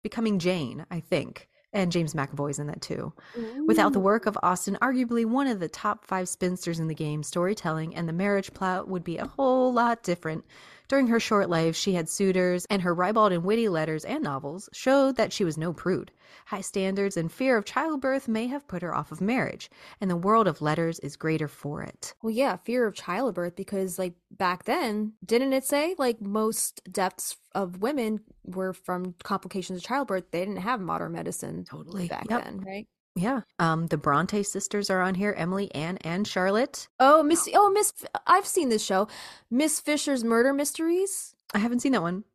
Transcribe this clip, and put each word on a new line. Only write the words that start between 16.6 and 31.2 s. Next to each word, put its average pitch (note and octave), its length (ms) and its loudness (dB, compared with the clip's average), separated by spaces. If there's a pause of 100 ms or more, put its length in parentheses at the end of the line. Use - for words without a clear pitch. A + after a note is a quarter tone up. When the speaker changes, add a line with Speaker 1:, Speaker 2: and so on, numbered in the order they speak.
Speaker 1:
standards G3 540 -2
and E3 140 -2
fear C4 260 2
of G3+ 80 2
childbirth C4+ 640 -2
may A3+ 220 -2
have C#4 180 -8
put F3 160 -8
her E3+ 100 -6
off D3+ 200 -4
of D#3+ 80 -12
marriage, G#3 500 -2 (300)
and F#3+ 100 0
the F3 60 2
world G3+ 320 4
of D3 120 -2
letters D#3+ 380 0
is C#3+ 160 -10
greater D#3 320 0
for - 340 -10
it. - 420 -14
Speaker 2:
Well, A3 100 -4
yeah, A3+ 240 2
fear A#3 320 0
of F#3 80 -6
childbirth, F3+ 580 -2
because, F#3+ 460 -4
like, F3+ 140 -4 (180)
back F3+ 320 -2
then, A3 480 0 (120)
didn't B3+ 280 2
it C4 100 2
say, D4+ 340 0
like, A#3+ 240 0
most G#3+ 680 -2
deaths - 460 -2 (180)
of F#3 280 -4
women A3 400 -2 (200)
were F#3 300 -6
from F3+ 500 -6
complications F#3 560 -6
of E3+ 60 -12
childbirth? A3+ 480 -2
They E3+ 80 -2
didn't F#3+ 160 -4
have G#3 240 -4
modern E3 320 -4
medicine E3+ 580 -8